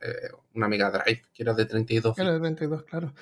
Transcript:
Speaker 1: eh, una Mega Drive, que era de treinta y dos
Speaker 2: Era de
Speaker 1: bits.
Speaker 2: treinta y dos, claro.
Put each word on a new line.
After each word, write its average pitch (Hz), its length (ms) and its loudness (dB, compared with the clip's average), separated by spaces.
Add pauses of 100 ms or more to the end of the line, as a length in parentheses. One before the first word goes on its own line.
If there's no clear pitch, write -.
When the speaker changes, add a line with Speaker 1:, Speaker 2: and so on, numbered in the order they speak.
Speaker 1:
eh, - 280 -8 (240)
una 110 140 0
Mega 101 240 4
Drive, 107 320 0 (100)
que - 80 -10
era 113 120 2
de 110 120 4
treinta 110 280 0
y 113 60 4
dos 113 180 2
Speaker 2:
Era 185 160 2
de 160 60 0
Speaker 1:
bits. - 20 -2
Speaker 2:
treinta 160 240 -2
y - 20 -2
dos, 151 160 -4
claro. 165 380 -8